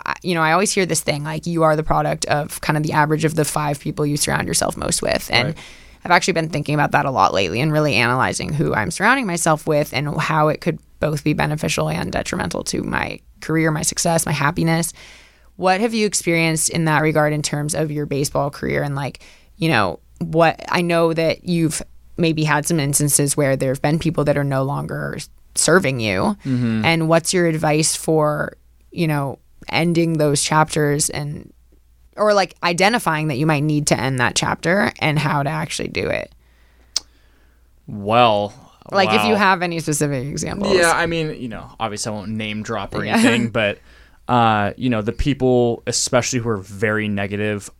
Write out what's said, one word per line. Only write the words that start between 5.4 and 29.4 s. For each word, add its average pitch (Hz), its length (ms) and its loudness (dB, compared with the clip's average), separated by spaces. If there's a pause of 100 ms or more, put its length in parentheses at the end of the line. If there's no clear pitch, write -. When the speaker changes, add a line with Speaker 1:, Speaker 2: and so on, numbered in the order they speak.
Speaker 2:
Right. 156 100 -6 (460)
Speaker 1:
I've 175 80 0
actually 180 220 2
been 160 160 -2
thinking 147 260 -2
about 147 160 2
that 143 140 2
a 143 60 -2
lot 95 220 4
lately 95 280 0
and 156 100 2
really 151 240 2
analyzing 117 580 0
who 147 220 0
I'm 104 160 -2
surrounding 247 340 0
myself 170 400 0
with 147 260 0
and 147 300 -4
how 156 280 2
it - 120 -2
could 160 160 -2 (220)
both 151 240 -2
be 151 100 2
beneficial 156 560 -2
and 160 220 -4
detrimental - 540 -4
to - 180 -4
my - 360 -4 (220)
career, 160 300 0
my 151 100 -4
success, - 460 -2
my 160 40 -2
happiness. 165 640 0 (600)
What 185 260 2
have 233 140 0
you 214 100 2
experienced 165 640 0
in 165 160 0
that 151 160 2
regard 151 320 2
in 151 80 -2
terms 147 320 -4
of 156 180 -2
your 147 140 -4
baseball 143 460 -2
career? 143 320 -4
And, 143 120 -4
like, 139 240 -6 (380)
you 160 120 0
know, 104 300 2 (200)
what, 165 500 2
I 180 120 2
know 170 320 2
that 160 320 -2
you've 165 360 0 (360)
maybe 160 260 2
had 147 220 2
some 165 140 0
instances 143 580 2
where 135 180 2
there 135 160 -2
have 135 100 -4
been 151 180 2
people 160 260 0
that 143 120 2
are 143 60 0
no 135 200 0
longer 143 520 -6
s-, - 140 -12 (260)
serving 147 460 4
you. 110 340 0 (100)
Speaker 2:
Mm-hmm. 120 400 0
Speaker 1:
And 165 220 2
what's 165 260 2
your 175 140 4
advice 156 480 0
for, 151 600 0 (340)
you 165 160 -2
know, 143 320 -2 (300)